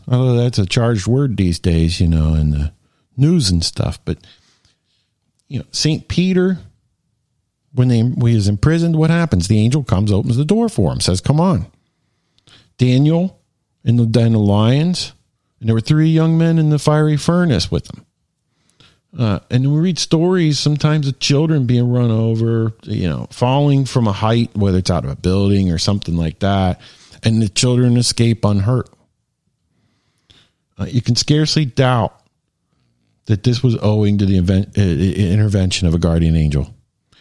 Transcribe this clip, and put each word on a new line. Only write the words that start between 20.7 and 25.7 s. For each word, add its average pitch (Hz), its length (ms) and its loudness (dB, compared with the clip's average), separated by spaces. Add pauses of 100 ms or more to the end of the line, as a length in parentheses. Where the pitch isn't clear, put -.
of 135 140 -6
children 143 460 0
being 120 220 2
run 123 220 0
over, 113 640 0 (100)
you 98 260 -4
know, 65 220 -6
falling 139 540 0
from 120 240 0
a 101 40 0
height, 110 440 0
whether 98 220 2
it's 90 120 -2
out 87 140 -2
of 67 60 -6
a 71 60 -10
building 98 540 0